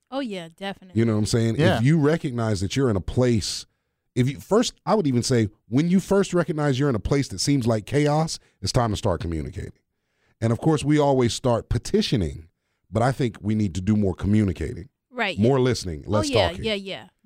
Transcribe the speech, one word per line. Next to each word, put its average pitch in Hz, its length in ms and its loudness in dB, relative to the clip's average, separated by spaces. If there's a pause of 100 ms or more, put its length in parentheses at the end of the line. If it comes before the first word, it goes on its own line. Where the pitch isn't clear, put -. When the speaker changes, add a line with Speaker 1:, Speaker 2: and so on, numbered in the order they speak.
(120)
Speaker 1:
Oh, 269 80 -6
yeah, 190 360 -8
definitely. 190 440 -10
Speaker 2:
You 113 60 2
know 113 80 0
what 107 60 0
I'm 107 80 0
saying? 113 300 0
Speaker 3:
Yeah. 123 200 2
Speaker 2:
If 113 60 0
you 156 140 4
recognize 123 640 0
that 98 140 -4
you're 131 140 2
in 104 60 2
a 95 60 0
place, - 640 -2 (500)
if 127 140 2
you 127 100 -8
first, 220 340 0 (120)
I 190 100 2
would 196 100 0
even 123 160 2
say 113 280 0 (200)
when 147 200 2
you 185 100 4
first 190 340 0
recognize 151 460 0
you're 147 100 2
in 120 60 2
a 101 40 -2
place 143 300 0
that 95 100 -8
seems 139 280 0
like 110 180 0
chaos, 147 540 0 (220)
it's 95 100 -4
time 120 200 0
to 92 60 -2
start 87 240 -2
communicating. 80 520 -8 (680)
And 113 120 2
of 107 60 -2
course, 156 240 2
we 147 140 4
always 135 360 4
start 117 360 -2
petitioning, 113 800 -2 (420)
but 110 140 0
I 135 80 2
think 127 300 -4
we 104 120 -2
need 104 220 0
to 95 60 -4
do 104 160 2
more 98 180 0
communicating. 90 720 -2 (240)
Speaker 1:
Right. 226 260 -4
Speaker 2:
More 127 220 4
listening, 101 480 -2
less 104 180 0
Speaker 1:
Oh, 285 80 -4
yeah, 90 160 2
Speaker 2:
talking. - 160 -8
Speaker 1:
yeah, - 80 -2
yeah, 185 340 -10 (180)